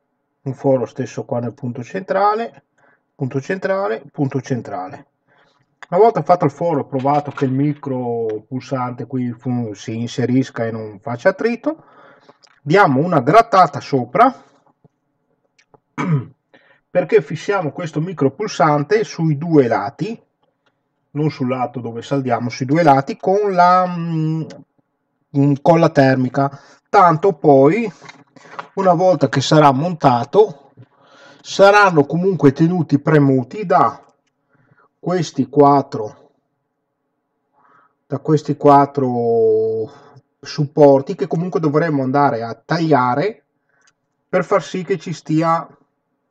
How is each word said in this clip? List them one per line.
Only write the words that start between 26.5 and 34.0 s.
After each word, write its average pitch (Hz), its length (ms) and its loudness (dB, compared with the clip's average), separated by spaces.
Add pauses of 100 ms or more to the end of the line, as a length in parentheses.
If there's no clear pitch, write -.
Tanto 180 420 4
poi, 160 580 4 (840)
una 190 180 2
volta 170 380 2
che 139 100 -2
sarà 151 320 4
montato, 151 1000 0 (680)
saranno 196 640 4
comunque 170 480 2
tenuti 165 460 0
premuti 143 640 0
da 165 380 0 (960)